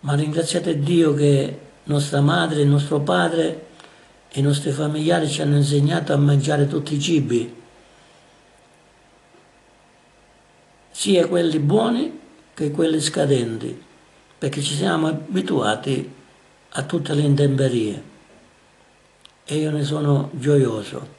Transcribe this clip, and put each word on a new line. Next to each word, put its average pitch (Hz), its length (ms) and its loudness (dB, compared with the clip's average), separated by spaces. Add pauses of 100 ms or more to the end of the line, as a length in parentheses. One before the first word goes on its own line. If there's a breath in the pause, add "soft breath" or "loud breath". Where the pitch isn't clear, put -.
Ma 143 120 -2
ringraziate 156 640 -2
Dio 156 360 4
che 143 440 2 (260)
nostra 143 360 0
madre, 156 400 2
il 143 60 4
nostro 143 320 2
padre 165 640 0 (640 loud breath)
e 139 100 -6
i 139 40 2
nostri 143 280 0
familiari 151 580 -2
ci 147 120 -4
hanno 143 140 2
insegnato 147 560 2
a 143 60 2
mangiare 143 500 2
tutti 139 280 -4
i 143 40 -2
cibi, 120 640 -2 (3250)
sia 180 360 2
quelli 170 320 0
buoni 233 600 0 (340)
che 151 180 -4
quelli 160 280 0
scadenti, 131 840 -2 (540)
perché 143 240 -6
ci 143 140 -6
siamo 160 320 0
abituati 135 1080 -4 (580)
a 139 120 -6
tutte 151 300 -4
le 147 80 2
intemperie. 135 840 0 (1400)
E 147 100 -6
io 156 160 -2
ne 147 140 -2
sono 143 480 0
gioioso. 127 720 0 (120)